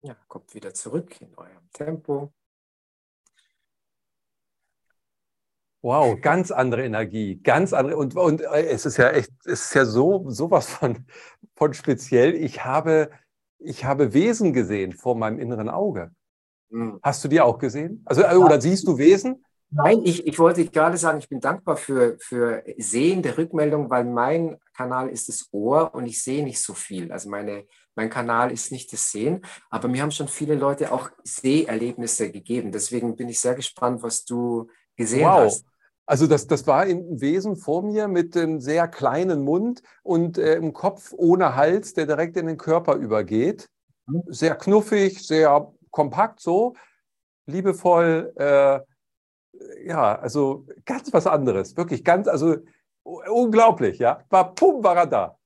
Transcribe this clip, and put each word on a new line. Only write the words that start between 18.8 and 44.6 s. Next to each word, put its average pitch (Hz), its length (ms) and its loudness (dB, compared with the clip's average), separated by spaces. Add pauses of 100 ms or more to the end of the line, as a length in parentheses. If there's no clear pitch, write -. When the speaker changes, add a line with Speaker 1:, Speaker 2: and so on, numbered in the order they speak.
Speaker 2:
du 151 120 2
Wesen? 196 440 4 (300)
Speaker 1:
Nein, 165 300 4
ich, 170 240 0
ich 151 100 -4
wollte 170 280 4
gerade 165 320 2
sagen, 160 220 0
ich - 100 -16
bin 131 100 -8
dankbar 160 380 -4
für, 123 420 0
für 120 440 -4 (140)
sehende 139 600 0
Rückmeldung, 151 520 -2
weil 123 140 2
mein 135 540 -2 (160)
Kanal 127 360 -6
ist - 200 -10
das - 240 -12
Ohr 131 420 0
und 123 100 -8
ich 117 160 -8
sehe 143 220 -4
nicht - 180 -8
so 101 120 -8
viel. 90 380 -12
Also 101 180 -12
meine, 101 360 -10 (300)
mein 110 140 -4
Kanal 120 420 -2
ist - 220 -10
nicht - 180 -14
das - 200 -6
Sehen, 147 300 -4 (280)
aber 113 180 -6
mir 127 140 -2
haben 147 100 -2
schon 147 160 -6
viele 151 280 -4
Leute 139 360 -2
auch 127 180 -6 (140)
Seherlebnisse 117 1080 -2
gegeben. 104 420 -6
Deswegen 113 420 -6
bin 120 140 -10
ich 113 100 -6
sehr 123 160 -2
gespannt, 123 480 -6
was 113 220 -6
du 120 420 -4 (300)
gesehen 123 260 0
Speaker 2:
Wow. 165 220 6
Speaker 1:
hast. - 200 -2 (400)
Speaker 2:
Also 147 220 2
das, 143 200 2
das 151 200 0
war 147 140 4
ein 175 400 -4
Wesen 185 340 -2
vor 165 260 -4
mir 208 280 -4
mit 175 260 -2
einem 160 240 -2
sehr 160 300 -2
kleinen 151 520 0
Mund 190 400 -2 (220)
und, 170 340 0
äh, 160 180 4
im 165 180 -4
Kopf - 420 -6
ohne 175 400 4
Hals, 170 380 2
der 156 140 -2
direkt 165 280 -2
in 165 120 -4
den 160 100 -6
Körper 160 380 0
übergeht. 110 760 -2 (380)
Speaker 1:
Mhm. 170 200 -4
Speaker 2:
Sehr 156 280 -2
knuffig, 202 720 2